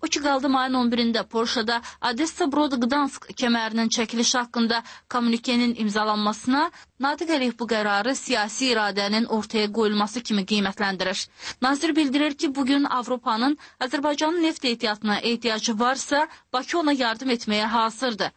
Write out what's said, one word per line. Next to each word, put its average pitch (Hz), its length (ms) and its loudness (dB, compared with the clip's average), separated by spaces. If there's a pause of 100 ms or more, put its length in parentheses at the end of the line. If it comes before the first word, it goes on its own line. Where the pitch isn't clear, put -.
O 320 80 -4
ki - 140 -2
qaldı, 277 260 2
mayın 262 300 2
on 247 100 2
birində 233 400 0
Polşada 226 460 0 (260)
Odessa 285 500 0
Brod 294 300 2
Gdansk 277 460 0 (100)
kəmərinin 226 560 0
çəkilişi 233 440 0
haqqında 233 440 0 (320)
kommunikenin 240 640 2
imzalanmasına 214 840 0 (360)
Natiq 294 360 -2
Əliyev 254 240 0
bu 240 100 -4
qərarı 214 480 2
siyasi 240 560 0
iradənin 208 560 0
ortaya 214 420 0
qoyulması 214 540 0
kimi 208 160 0
qiymətləndirir. 190 840 -2 (340)
Nazir 285 340 2
bildirir 294 380 2
ki, 285 220 -2
bugün 277 280 2
Avropanın 247 760 0 (220)
Azərbaycanın 302 640 0
neft 320 220 0
ehtiyatına 214 540 0
ehtiyacı 226 600 -2
varsa, 269 480 2 (260)
Bakı 262 260 -2
ona 302 120 2
yardım 247 380 0
etməyə 214 360 0
hazırdır. 220 720 0